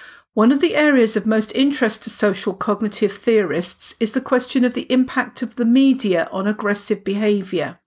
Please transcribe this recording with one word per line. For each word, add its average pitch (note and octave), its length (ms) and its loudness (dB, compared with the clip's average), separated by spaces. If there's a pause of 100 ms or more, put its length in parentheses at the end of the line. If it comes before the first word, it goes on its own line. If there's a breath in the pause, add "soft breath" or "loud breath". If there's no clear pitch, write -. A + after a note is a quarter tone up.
(340 loud breath)
One A3 180 4
of C#4+ 100 2
the E4+ 140 2
areas C4+ 400 4
of G3 100 -2
most A3 300 0
interest C4+ 480 0
to - 60 -8
social G3 440 -2
cognitive G#3 600 -2
theorists F#3 840 -2
is G#3+ 120 -2
the - 100 -2
question B3+ 420 0
of B3 100 0
the - 180 -8
impact B3+ 500 0
of A3 140 -6
the A#3+ 100 -2
media A#3+ 680 2
on F#3+ 160 -4
aggressive G#3 560 -2
behaviour. F#3+ 840 -2